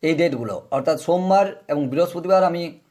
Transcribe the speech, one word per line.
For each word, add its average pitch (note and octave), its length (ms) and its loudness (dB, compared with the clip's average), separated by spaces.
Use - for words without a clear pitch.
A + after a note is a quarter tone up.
এই D#3+ 120 2
ডেটগুলো, B2+ 560 -2
অর্থাৎ D3+ 300 0
সোমবার F#3+ 680 2
এবং D3 200 -2
বৃহস্পতিবার F3 560 2
আমি E3+ 360 -4